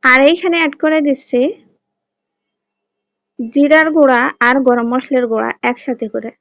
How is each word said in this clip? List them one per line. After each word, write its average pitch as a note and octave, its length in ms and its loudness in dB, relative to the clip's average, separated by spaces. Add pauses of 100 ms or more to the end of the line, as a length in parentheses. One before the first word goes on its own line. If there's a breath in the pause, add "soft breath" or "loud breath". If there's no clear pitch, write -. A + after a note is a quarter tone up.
আর C4 160 2 (100)
এইখানে F4 320 -2
অ্যাড D4 120 -2 (100)
করে D#4 240 0
দিচ্ছি C4 340 -2 (2000)
জিরার C#4+ 560 2
গুঁড়া C4 260 4 (260)
আর C4 80 2 (120)
গরম A#3+ 240 0
মশলার B3+ 400 -2
গুঁড়া A3 180 -2 (200)
একসাথে B3 440 -8
করে। A3 160 -8 (120)